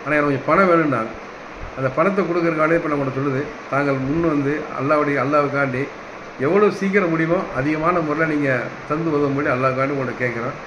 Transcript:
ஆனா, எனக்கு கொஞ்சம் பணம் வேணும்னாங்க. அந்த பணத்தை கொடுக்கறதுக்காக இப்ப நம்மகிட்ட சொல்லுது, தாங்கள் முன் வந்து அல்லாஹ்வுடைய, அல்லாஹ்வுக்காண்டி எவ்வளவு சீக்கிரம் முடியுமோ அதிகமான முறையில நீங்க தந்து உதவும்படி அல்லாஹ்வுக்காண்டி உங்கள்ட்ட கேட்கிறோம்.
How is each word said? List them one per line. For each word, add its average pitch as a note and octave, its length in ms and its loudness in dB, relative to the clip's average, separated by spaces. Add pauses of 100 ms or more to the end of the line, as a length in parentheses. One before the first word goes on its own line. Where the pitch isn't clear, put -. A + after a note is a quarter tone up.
ஆனா, C#3+ 140 -2
எனக்கு D3 120 2
கொஞ்சம் C3 200 -2
பணம் F#3 220 6
வேணும்னாங்க. C#3 400 2 (640)
அந்த C3 100 -2 (100)
பணத்தை F#3+ 320 2
கொடுக்கறதுக்காக E3 520 2
இப்ப D#3+ 120 -2
நம்மகிட்ட C3+ 280 -2
சொல்லுது, C#3 220 0 (300)
தாங்கள் C#3 360 0
முன் E3 260 2
வந்து C#3+ 200 0 (260)
அல்லாஹ்வுடைய, D3 440 2
அல்லாஹ்வுக்காண்டி C#3 580 0 (640)
எவ்வளவு G3 320 4
சீக்கிரம் F#3+ 360 2
முடியுமோ E3 260 2 (180)
அதிகமான D#3 480 0
முறையில D#3 280 0
நீங்க C#3+ 160 2 (380)
தந்து D#3+ 280 0
உதவும்படி C#3+ 400 0
அல்லாஹ்வுக்காண்டி C3 400 0
உங்கள்ட்ட B2 260 -4
கேட்கிறோம். B2 440 -4